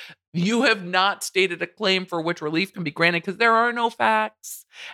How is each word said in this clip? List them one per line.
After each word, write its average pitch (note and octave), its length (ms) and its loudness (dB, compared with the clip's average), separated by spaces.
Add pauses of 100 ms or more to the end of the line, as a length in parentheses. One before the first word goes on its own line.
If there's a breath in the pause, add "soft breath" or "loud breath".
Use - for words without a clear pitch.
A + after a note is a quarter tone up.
(340 loud breath)
you G#3+ 300 2
have G#3+ 200 2
not F#3 400 0
stated F3+ 380 0
a F3 60 -4
claim F#3+ 400 -2
for F3 120 -4
which E3 220 -4
relief D#3+ 320 -2
can F3+ 100 -8
be D#3 60 -4
granted E3+ 340 0
'cause G3 140 -8
there A#3 160 4
are A#3 180 2
no A#3 200 -2
facts. A3 720 -2 (280 loud breath)